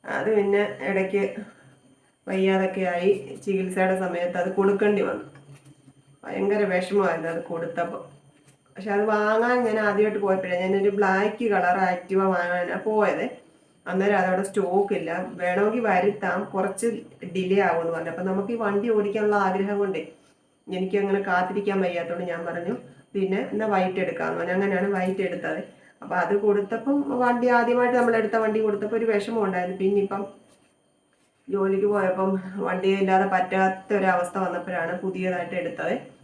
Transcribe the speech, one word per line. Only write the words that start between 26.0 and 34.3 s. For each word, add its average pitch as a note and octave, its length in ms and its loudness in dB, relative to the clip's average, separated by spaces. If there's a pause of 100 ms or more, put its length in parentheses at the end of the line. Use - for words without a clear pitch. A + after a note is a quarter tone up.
അപ്പം F3 220 -6
അത് G3+ 100 0 (100)
കൊടുത്തപ്പം, A3 540 0 (260)
വണ്ടി A#3+ 240 2 (100)
ആദ്യമായിട്ട് B3 400 2
നമ്മളെടുത്ത A3+ 460 2
വണ്ടി A3 220 0
കൊടുത്തപ്പോൾ G#3 340 -2
ഒരു A3+ 140 0
വിഷമം G#3+ 320 0
ഉണ്ടായിരുന്നു. F#3 360 -2
പിന്നെ G3+ 240 4
ഇപ്പം G3 160 -4 (1300)
ജോലിക്ക് G3 460 0
പോയപ്പം F#3+ 380 2 (360)
വണ്ടി F#3 220 0 (120)
ഇല്ലാതെ F#3+ 340 4
പറ്റാത്ത F#3+ 640 0
ഒരവസ്ഥ F3+ 360 0 (100)